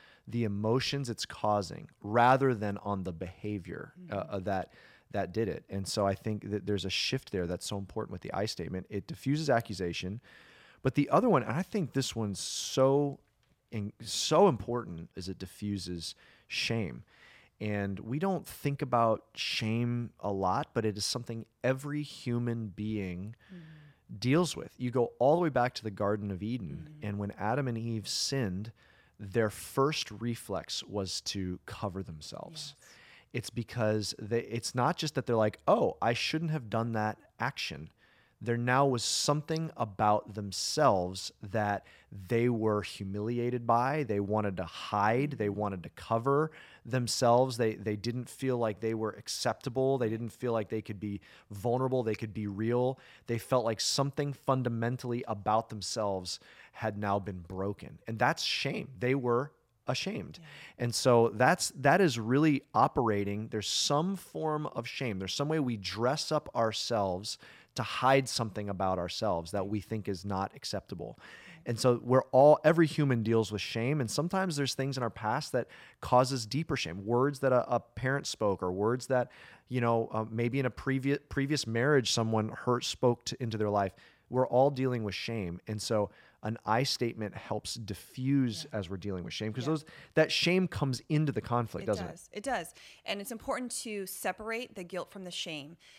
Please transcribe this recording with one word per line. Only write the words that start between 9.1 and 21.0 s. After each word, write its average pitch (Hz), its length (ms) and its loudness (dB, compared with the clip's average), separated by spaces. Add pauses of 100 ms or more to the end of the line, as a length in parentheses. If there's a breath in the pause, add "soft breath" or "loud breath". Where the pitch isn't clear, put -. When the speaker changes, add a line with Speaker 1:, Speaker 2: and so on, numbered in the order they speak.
Speaker 1:
accusation. 98 720 -2 (600 loud breath)
But 131 120 0
the 147 160 2
other 214 180 6
one, 151 140 6
and 110 100 -2
I 156 100 0
think 185 300 -4
this 135 220 -2
one's 104 260 -2
so 139 760 2 (540)
in-, 104 280 -4
so 156 480 4
important, 127 680 -2
is 90 120 -10
it 95 100 -6
diffuses 90 760 -6 (340 soft breath)
shame. 92 560 -4 (560 loud breath)
And 101 400 -2
we 113 180 -6
don't 190 260 -2
think - 380 -6
about 117 520 2
shame 120 840 -2
a 101 140 -2
lot, 95 420 0
but 113 100 2
it 107 140 0
is 101 60 -4